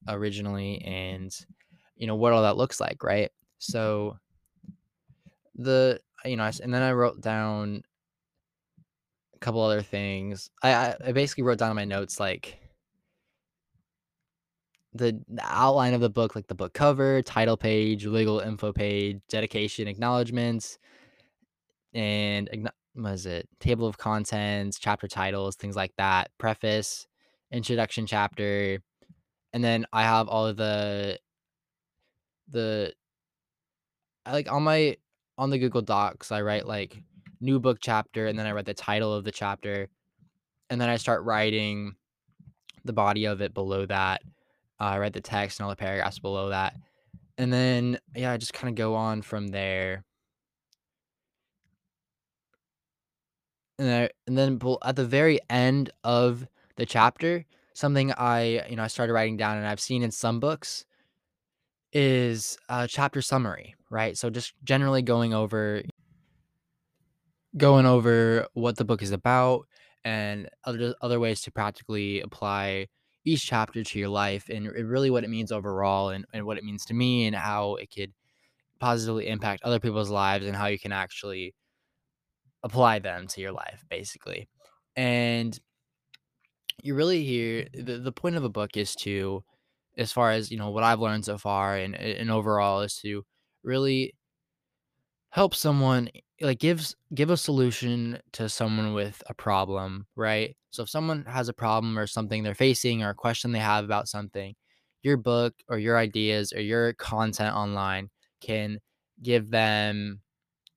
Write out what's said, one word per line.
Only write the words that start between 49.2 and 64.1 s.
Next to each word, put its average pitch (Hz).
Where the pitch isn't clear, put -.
from 101
there. 95
And 135
I, 120
and 127
then 135
bel-, 123
at 131
the 135
very 143
end 127
of 120
the 120
chapter, 160
something 139
I, 117
you 120
know, 113
I 110
started 117
writing 110
down 107
and 104
I've 104
seen 123
in 117
some 117
books 151
is 127
a 123
chapter 139
summary, 120
right? 110